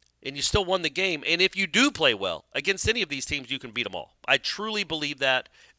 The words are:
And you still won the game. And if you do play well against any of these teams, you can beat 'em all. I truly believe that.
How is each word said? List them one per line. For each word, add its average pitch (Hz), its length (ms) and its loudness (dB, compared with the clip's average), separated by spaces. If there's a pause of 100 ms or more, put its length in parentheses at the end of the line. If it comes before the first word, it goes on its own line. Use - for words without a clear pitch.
(220)
And 139 140 -8
you 143 60 -4
still 202 220 2
won 180 180 0
the 156 80 0
game. 165 360 -2
And 170 160 4
if 185 140 2
you 196 100 0
do 220 240 4
play 139 240 4
well 92 380 -2
against 180 360 -2
any 226 140 0
of 170 60 -4
these 139 180 -6
teams, 135 240 -6
you 131 80 -4
can 120 140 -12
beat 113 140 -4
'em 95 100 -6
all. - 180 -10 (140)
I 139 100 4
truly 214 460 -4
believe 151 340 -6
that. 131 300 0 (300)